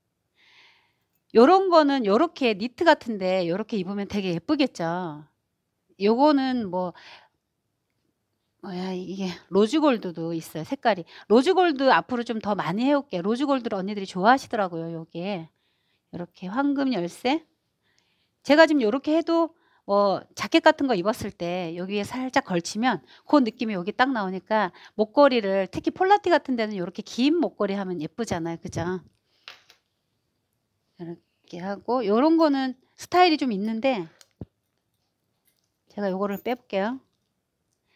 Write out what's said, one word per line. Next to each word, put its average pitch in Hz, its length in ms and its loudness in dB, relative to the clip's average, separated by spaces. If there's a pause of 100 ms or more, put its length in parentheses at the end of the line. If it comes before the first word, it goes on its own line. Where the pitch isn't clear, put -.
(1400)
요런 370 340 6
거는 277 360 4
요렇게 226 500 0
니트 247 300 -6
같은데 190 600 2
요렇게 202 300 -4
입으면 196 300 -6
되게 190 260 -4
예쁘겠죠. 175 920 -4 (760)
요거는 262 680 2
뭐, 180 240 -6 (1700)
뭐야, 185 320 -8
이게 185 360 -8 (200)
로즈골드도 196 840 0
있어요. 160 300 -8
색깔이. 214 400 -2 (240)
로즈골드 277 640 4
앞으로 233 320 2
좀 226 160 -6
더 202 160 -4
많이 175 280 -2
해올게요. 277 380 0
로즈골드를 240 560 -2
언니들이 196 280 -6
좋아하시더라고요. 185 880 0
요게. 165 560 -8 (640)
요렇게 175 340 -12
황금 269 460 -2
열쇠. 226 520 -4 (1000)
제가 302 220 8
지금 302 160 2
요렇게 277 360 0
해도 330 360 0 (320)
뭐 202 360 2 (140)
자켓 311 280 0
같은 311 240 4
거 247 80 0
입었을 196 360 -4
때 175 440 -8
여기에 196 280 -6
살짝 254 420 -4
걸치면 208 560 -2 (240)
그 302 120 2
느낌이 220 360 -2
여기 180 180 -6
딱 262 200 0
나오니까 196 600 -2 (240)
목걸이를, 208 760 2
특히 - 200 -6
폴라티 381 380 2
같은 285 260 2
데는 214 220 -4
요렇게 185 260 -6
긴 294 340 0
목걸이 208 360 -2
하면 185 280 -6
예쁘잖아요. 170 560 -6
그죠? 175 440 -8 (2000)
이렇게 - 600 -16
하고 202 460 -4
요런 269 320 4
거는 269 360 2 (220)
스타일이 349 420 4
좀 262 140 -2
있는데 220 560 -2 (1800)
제가 202 220 -6
요거를 196 320 -4
빼볼게요. 233 560 -4 (960)